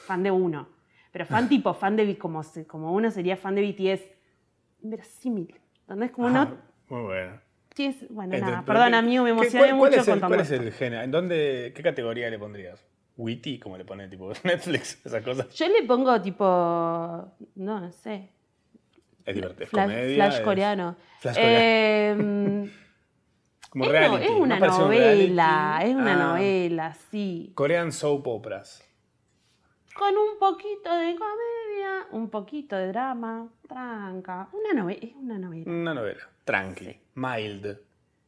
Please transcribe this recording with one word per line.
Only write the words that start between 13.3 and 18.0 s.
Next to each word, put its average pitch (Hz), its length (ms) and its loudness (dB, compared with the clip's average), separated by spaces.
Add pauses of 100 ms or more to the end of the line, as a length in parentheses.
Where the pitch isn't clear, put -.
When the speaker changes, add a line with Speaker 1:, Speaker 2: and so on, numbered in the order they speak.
Speaker 2:
como 92 180 -14
le 92 80 -14
pone 98 240 -14
tipo 95 300 -14
<laughs> - 60 -10
Netflix, 175 600 -4
esas 117 200 -6
cosas? 127 300 -4
Speaker 1:
Yo 320 140 -2
le 415 140 4
pongo 247 400 2
tipo, 190 220 -2
no, 175 1400 -2
no 175 120 -12
sé. 190 380 -14 (960)